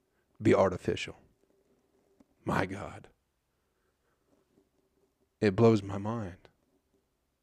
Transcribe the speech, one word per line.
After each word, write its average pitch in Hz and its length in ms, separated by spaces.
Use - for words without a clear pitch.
be 107 140
artificial. 92 600
My - 200
God. - 440
It 101 160
blows 113 280
my 101 140
mind. 107 400